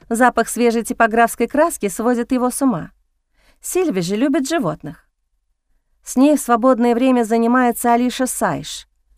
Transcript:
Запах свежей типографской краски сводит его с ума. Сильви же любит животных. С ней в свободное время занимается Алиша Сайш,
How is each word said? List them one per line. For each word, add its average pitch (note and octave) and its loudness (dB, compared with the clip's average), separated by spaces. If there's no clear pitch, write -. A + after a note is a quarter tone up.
Запах A#3 2
свежей A3+ 0
типографской A#3 0
краски D4 0
сводит A#3 -2
его B3 0
с A#3+ -8
ума. F#3 -2
Сильви D#4 -2
же F3 -4
любит C4+ 0
животных. E3+ -6
С - -16
ней C#4+ 4
в - -10
свободное A#3+ 2
время B3 2
занимается A#3 0
Алиша B3 0
Сайш, - -6